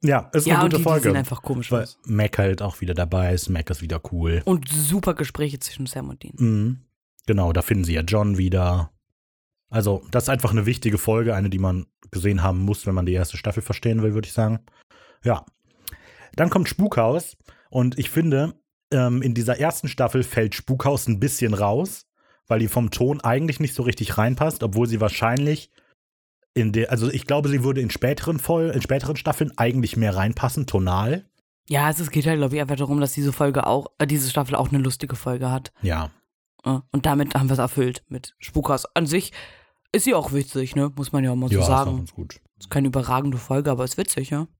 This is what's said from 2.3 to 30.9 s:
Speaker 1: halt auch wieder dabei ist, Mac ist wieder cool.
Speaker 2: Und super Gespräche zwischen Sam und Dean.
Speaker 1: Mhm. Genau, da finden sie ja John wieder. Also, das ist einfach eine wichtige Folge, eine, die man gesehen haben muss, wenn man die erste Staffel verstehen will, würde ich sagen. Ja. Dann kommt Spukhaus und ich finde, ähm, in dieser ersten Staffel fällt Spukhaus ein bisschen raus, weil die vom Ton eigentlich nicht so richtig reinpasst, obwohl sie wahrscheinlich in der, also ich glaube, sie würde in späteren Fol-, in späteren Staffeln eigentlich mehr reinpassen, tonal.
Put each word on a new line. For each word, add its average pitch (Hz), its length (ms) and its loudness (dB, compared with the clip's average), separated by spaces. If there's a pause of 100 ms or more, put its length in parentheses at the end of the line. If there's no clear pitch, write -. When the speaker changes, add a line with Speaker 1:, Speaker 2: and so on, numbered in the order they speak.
Speaker 1:
halt 95 240 2
auch 98 180 -6
wieder 90 140 -2
dabei 90 400 2
ist, - 140 -2
Mac 82 220 -2
ist 87 120 -4
wieder 82 180 -4 (120)
cool. 82 320 0
Speaker 2:
Und 165 240 2
super 151 460 0
Gespräche 143 440 -4
zwischen - 280 -10
Sam 135 240 -10
und 131 120 -14
Dean. - 140 -16
Speaker 1:
Mhm. 113 440 2 (460)
Genau, 95 280 2
da 85 80 2
finden 98 220 2
sie 85 100 0
ja 82 80 0
John 101 360 2
wieder. 90 520 2 (800)
Also, 101 400 0
das 123 140 0
ist - 40 -4
einfach 131 240 2
eine 104 140 2
wichtige 113 320 0
Folge, 113 360 0
eine, 98 160 0
die 95 80 -2
man 92 280 0 (240)
gesehen 95 320 0
haben 92 180 2
muss, 101 260 0
wenn 95 80 0
man 90 120 2
die 90 80 2
erste 90 220 -2
Staffel 104 260 -4
verstehen 113 400 -2
will, 107 120 2
würde 107 140 -2
ich - 60 -14
sagen. 110 260 0 (640)
Ja. 117 200 0 (920)
Dann 170 140 4
kommt 185 180 2
Spukhaus 156 680 0 (340)
und 127 280 0
ich 127 120 -2
finde, 156 440 2 (380)
ähm, 127 300 2
in 127 120 2
dieser 120 240 0
ersten 156 300 0
Staffel 127 340 0
fällt 113 320 0
Spukhaus 135 540 -2
ein 110 120 2
bisschen 120 340 0
raus, 107 520 -2 (400)
weil - 140 2
die 110 80 0
vom 117 220 0
Ton 139 320 0
eigentlich 139 360 0
nicht 151 160 -2
so - 100 -4
richtig 117 340 -2
reinpasst, 127 440 0
obwohl 113 240 0
sie 113 140 0
wahrscheinlich 127 680 0 (840)
in 110 180 2
der, 113 180 0
also 120 200 0
ich - 160 -4
glaube, 143 220 2
sie 139 160 2
würde 135 160 0
in 123 100 -2
späteren 147 480 -2
Fol-, 165 320 0
in 131 120 -2
späteren 135 340 -2
Staffeln 135 400 -2
eigentlich 117 400 0
mehr 110 180 2
reinpassen, 113 520 -2
tonal. 101 580 0 (440)